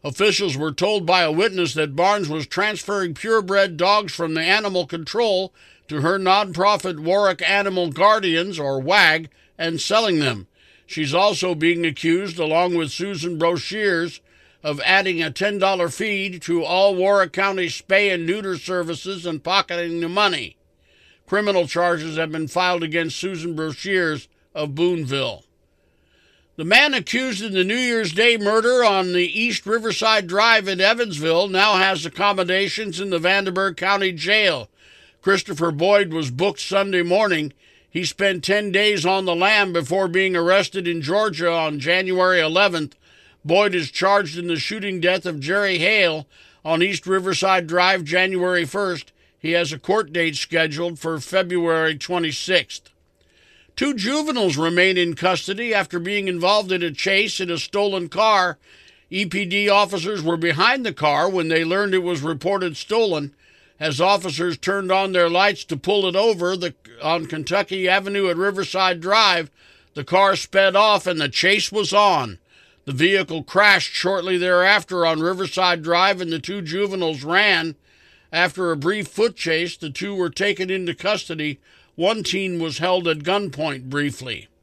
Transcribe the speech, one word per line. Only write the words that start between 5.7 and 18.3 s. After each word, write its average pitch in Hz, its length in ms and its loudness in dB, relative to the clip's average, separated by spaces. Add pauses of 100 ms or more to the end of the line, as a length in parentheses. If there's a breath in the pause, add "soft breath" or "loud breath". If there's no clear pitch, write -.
to 151 100 -4
her 170 180 2
nonprofit 185 840 2
Warrick 185 420 2
Animal 185 480 0
Guardians, 180 680 2
or 139 220 -2
wag, 160 500 4 (280 soft breath)
and 165 240 -4
selling 208 380 2
them. 113 280 -2 (380 soft breath)
She's 151 280 -6
also 185 400 2
being 165 320 0
accused, 165 540 -2
along 170 360 0
with 160 160 -2
Susan 175 460 -6
Broshears, 175 840 -2 (400 soft breath)
of 151 200 -6
adding 185 400 2
a 160 80 -2
ten 202 280 -2
dollar 185 320 0
fee 196 500 -6
to 165 240 -2
all 185 320 2
Warrick 190 380 2
County 190 340 0
spay 196 460 2
and 170 120 -4
neuter 190 320 -4